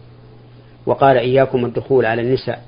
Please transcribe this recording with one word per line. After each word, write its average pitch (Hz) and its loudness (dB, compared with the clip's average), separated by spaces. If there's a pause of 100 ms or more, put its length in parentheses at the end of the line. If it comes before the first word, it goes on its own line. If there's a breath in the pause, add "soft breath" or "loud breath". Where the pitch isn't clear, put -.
(840 loud breath)
وقال: 131 2
"إياكم 127 0
الدخول 117 0
على 113 -2
النساء". 123 -4